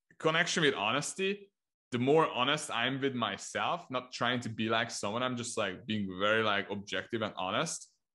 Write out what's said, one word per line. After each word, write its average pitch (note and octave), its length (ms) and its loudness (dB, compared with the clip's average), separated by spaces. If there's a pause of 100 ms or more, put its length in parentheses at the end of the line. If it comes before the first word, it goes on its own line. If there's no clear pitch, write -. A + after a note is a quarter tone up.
(180)
connection E3 440 2
with C3+ 120 6
honesty, D3 760 -2 (400)
the A#2+ 80 0
more D3 320 6
honest B2+ 400 0
I'm B2 300 0
with C3 140 0
myself, A2+ 760 -2
not B2+ 220 -4
trying B2 280 0
to A#2 80 -6
be A2 200 -2
like A2+ 220 2
someone, G#2+ 340 -2
I'm B2+ 120 -2
just, A2+ 220 -6
like, F#2+ 260 -2
being G#2+ 240 -2 (120)
very, A2 240 6
like, G2+ 260 2
objective G2+ 520 -4
and G2+ 140 -4
honest, A2+ 540 -2 (240)